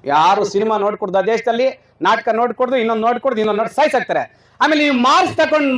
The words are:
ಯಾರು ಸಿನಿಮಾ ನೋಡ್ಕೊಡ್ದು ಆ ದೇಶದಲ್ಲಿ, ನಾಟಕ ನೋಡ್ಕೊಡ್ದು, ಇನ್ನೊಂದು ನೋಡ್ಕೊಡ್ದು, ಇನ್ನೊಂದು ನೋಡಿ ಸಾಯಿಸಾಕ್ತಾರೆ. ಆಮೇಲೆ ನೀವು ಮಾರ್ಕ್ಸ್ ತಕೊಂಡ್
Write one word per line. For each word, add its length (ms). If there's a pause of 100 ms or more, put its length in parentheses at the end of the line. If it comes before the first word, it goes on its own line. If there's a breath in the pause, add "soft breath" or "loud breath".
ಯಾರು 380
ಸಿನಿಮಾ 340
ನೋಡ್ಕೊಡ್ದು 400
ಆ 40
ದೇಶದಲ್ಲಿ, 460 (340 soft breath)
ನಾಟಕ 280 (120)
ನೋಡ್ಕೊಡ್ದು, 360
ಇನ್ನೊಂದು 300
ನೋಡ್ಕೊಡ್ದು, 340
ಇನ್ನೊಂದು 200
ನೋಡಿ 140
ಸಾಯಿಸಾಕ್ತಾರೆ. 480 (380 soft breath)
ಆಮೇಲೆ 220
ನೀವು 140
ಮಾರ್ಕ್ಸ್ 400
ತಕೊಂಡ್ 400